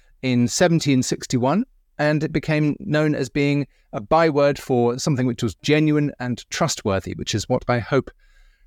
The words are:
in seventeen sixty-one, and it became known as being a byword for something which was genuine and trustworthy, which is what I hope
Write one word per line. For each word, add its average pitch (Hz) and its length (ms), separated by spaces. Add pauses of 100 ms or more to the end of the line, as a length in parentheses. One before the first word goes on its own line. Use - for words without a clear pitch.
(240)
in 120 240
seventeen 151 560
sixty-one, 139 600 (360)
and 151 240
it 151 80
became 151 480
known 151 340
as 139 160
being 143 380 (260)
a 135 80
byword 143 560
for 120 400
something 131 300
which 120 160
was 113 100
genuine 151 680
and 123 300
trustworthy, 95 640
which - 220
is 104 120
what 123 200
I 123 100
hope 120 320 (580)